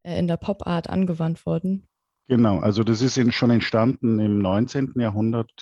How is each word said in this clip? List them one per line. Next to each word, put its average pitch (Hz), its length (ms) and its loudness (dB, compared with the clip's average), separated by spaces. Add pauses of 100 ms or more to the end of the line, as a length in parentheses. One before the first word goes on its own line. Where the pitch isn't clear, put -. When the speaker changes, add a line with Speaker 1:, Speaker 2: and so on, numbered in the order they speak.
Speaker 1:
äh, 175 160 -8
in 180 100 0
der 170 100 -2
Pop-Art 175 500 -6
angewandt 165 560 -2
worden. 185 420 -4 (400)
Speaker 2:
Genau, 113 340 4
also 107 240 2
das 110 180 0
ist 131 160 0
in, 120 140 4
schon 120 180 2
entstanden 113 680 2
im 104 200 2
neunzehnten 123 640 -2
Jahrhundert, 113 480 -2 (120)